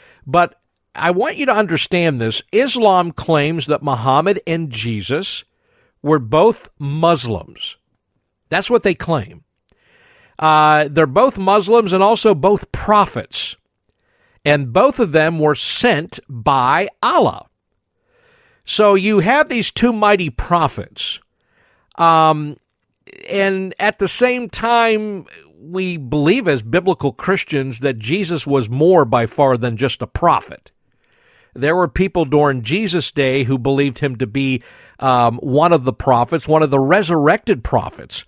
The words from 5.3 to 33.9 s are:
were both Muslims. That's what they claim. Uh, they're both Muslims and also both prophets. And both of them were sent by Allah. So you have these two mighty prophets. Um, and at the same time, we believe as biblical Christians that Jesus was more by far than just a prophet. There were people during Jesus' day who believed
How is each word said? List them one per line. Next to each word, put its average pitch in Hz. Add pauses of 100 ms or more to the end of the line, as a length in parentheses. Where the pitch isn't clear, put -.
were 147
both 156 (100)
Muslims. 139 (720)
That's 190
what 240
they 190
claim. - (960)
Uh, 151
they're 151
both 196
Muslims 196
and 190
also 214
both 185
prophets. - (880)
And 143
both 254
of 190
them 160
were 151
sent -
by 135 (140)
Allah. 233 (1160)
So 208
you 202
have 269
these 233
two 233
mighty 208
prophets. - (800)
Um, 160 (720)
and 190
at 208
the 190
same 247
time, 220 (340)
we 175
believe 151
as 131
biblical 165
Christians 135
that 131
Jesus 160
was 135
more 151
by 117
far 135
than 113
just 127
a 123
prophet. - (840)
There 147
were 180
people 180
during 139
Jesus' 175
day 135
who 131
believed 135